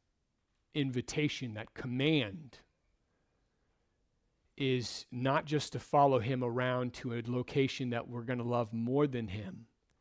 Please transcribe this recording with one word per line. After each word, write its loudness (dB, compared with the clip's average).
invitation, -2
that -10
command, 0
is -2
not 0
just 0
to -6
follow 6
him 0
around 0
to -6
a -2
location 0
that -2
we're -8
gonna -2
love 0
more 2
than -4
him, -8